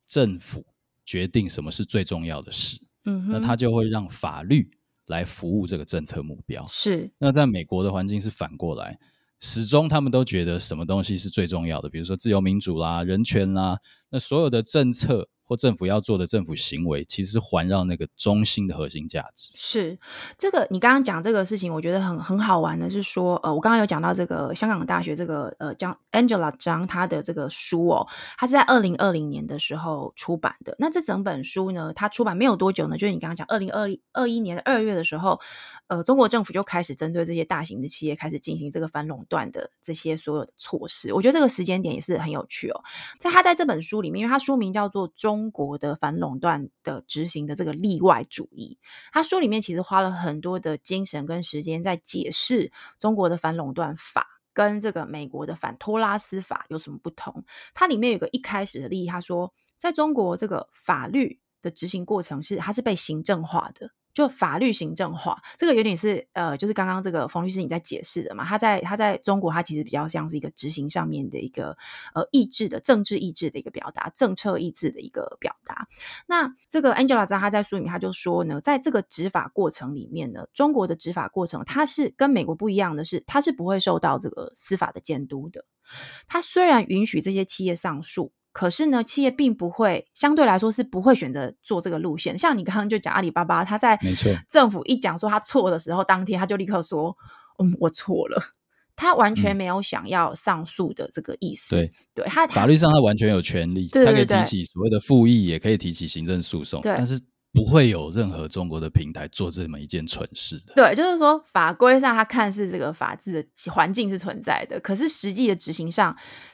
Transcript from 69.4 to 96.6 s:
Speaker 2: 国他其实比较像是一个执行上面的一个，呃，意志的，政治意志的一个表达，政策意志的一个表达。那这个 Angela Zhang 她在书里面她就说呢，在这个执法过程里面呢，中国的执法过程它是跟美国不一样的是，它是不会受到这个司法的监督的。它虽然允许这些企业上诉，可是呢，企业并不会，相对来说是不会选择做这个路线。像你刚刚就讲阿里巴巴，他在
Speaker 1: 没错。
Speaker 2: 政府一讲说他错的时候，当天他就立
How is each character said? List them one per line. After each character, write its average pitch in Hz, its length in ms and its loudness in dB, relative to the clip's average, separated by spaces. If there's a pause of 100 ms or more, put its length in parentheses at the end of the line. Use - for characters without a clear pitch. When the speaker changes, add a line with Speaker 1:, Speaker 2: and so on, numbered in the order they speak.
Speaker 2:
国 170 100 0
他 170 120 -2
其 160 120 -8
实 151 80 -4
比 - 80 -12
较 147 160 -4
像 160 220 -6
是 160 80 -6
一 143 40 -6
个 151 100 -8
执 - 180 -8
行 151 220 -6
上 160 180 -2
面 143 220 -4
的 - 80 -8
一 - 100 -8
个， - 280 -10 (380)
呃， 160 180 -2
意 254 120 6
志 - 240 -4
的， 190 100 -6
政 220 240 4
治 196 140 -4
意 180 160 -4
志 - 180 -4
的 - 80 -10
一 131 40 -10
个 - 80 -14
表 - 220 -12
达， - 220 -10
政 196 220 2
策 190 220 0
意 170 120 -4
志 - 200 -4
的 - 100 -10
一 - 80 -16
个 - 320 -8
表 - 240 -8
达。 - 240 -12 (380)
那 320 260 0 (160)
这 311 140 0
个 262 120 6
Angela 247 320 4
Zhang 196 140 0
她 202 80 2
在 208 140 2
书 202 140 -6
里 175 60 -4
面 170 80 -6
她 175 80 -6
就 185 140 -4
说 175 320 -2
呢， 151 160 -4
在 285 180 2
这 285 120 -4
个 220 100 2
执 - 300 -4
法 - 180 -2
过 175 220 0
程 139 240 -8
里 135 180 -10
面 160 200 -6
呢， - 200 -12
中 294 220 2
国 202 120 2
的 170 80 -2
执 165 200 -8
法 147 140 -4
过 185 180 -4
程 - 180 -8
它 285 220 -2
是 269 280 0
跟 277 140 2
美 220 160 2
国 160 100 -4
不 208 140 -4
一 196 60 0
样 185 200 0
的 147 80 -6
是， 170 240 -6
它 285 140 2
是 320 100 2
不 175 140 -4
会 190 160 0
受 180 180 2
到 139 200 2
这 - 100 -8
个 - 260 -12
司 - 220 -4
法 - 160 -2
的 - 80 -14
监 139 260 -6
督 139 220 -10
的。 - 160 -18 (640)
它 349 140 -2
虽 359 220 2
然 269 200 6
允 196 220 2
许 - 160 -2
这 190 100 -2
些 196 120 0
企 190 200 -2
业 175 100 0
上 160 280 -6
诉， - 300 -6 (200)
可 180 180 0
是 302 160 0
呢， 254 160 4
企 - 180 0
业 262 100 4
并 262 240 2
不 175 140 -4
会， 190 460 0
相 294 200 4
对 302 120 8
来 190 120 6
说 220 120 2
是 247 120 0
不 185 200 -4
会 254 100 10
选 143 200 2
择 131 280 -4
做 180 200 -2
这 175 100 -4
个 160 80 0
路 165 180 -2
线。 175 220 -4
像 311 180 2
你 190 60 -2
刚 185 140 -2
刚 208 120 0
就 214 100 2
讲 165 140 -4
阿 190 80 2
里 175 100 0
巴 175 140 0
巴， 170 200 2
他 208 120 -2
在 214 240 6
Speaker 1:
没 92 140 0
错。 - 180 4 (160)
Speaker 2:
政 220 220 8
府 185 140 -2
一 262 120 2
讲 175 220 -2
说 214 100 0
他 208 120 2
错 196 300 2
的 165 80 2
时 165 140 -6
候， 190 120 2
当 185 200 4
天 185 140 0
他 185 80 0
就 202 100 2
立 190 80 -2